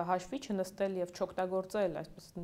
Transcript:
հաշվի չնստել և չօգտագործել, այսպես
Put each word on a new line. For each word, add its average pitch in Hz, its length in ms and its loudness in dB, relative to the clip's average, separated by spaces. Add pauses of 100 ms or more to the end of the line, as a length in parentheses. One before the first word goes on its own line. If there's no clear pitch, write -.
հաշվի 185 380 2
չնստել 196 560 0
և 175 160 0
չօգտագործել, 185 880 0
այսպես - 320 -10 (140)